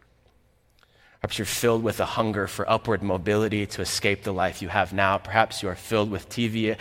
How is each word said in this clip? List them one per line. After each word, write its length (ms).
Perhaps 180
you're 80
filled 380
with 180
a 40
hunger 420
for 220
upward 320
mobility 640
to 160
escape 420
the 100
life 280
you 60
have 240
now. 260
Perhaps 460
you 60
are 60
filled 360
with 160
T 220
V 320